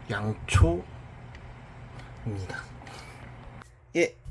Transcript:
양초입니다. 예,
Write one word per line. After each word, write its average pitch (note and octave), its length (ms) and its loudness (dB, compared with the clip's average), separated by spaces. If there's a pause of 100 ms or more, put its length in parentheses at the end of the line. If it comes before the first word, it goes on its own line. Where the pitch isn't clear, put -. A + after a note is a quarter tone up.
양초입니다. A2 760 6 (3000)
예, E3+ 200 4 (160)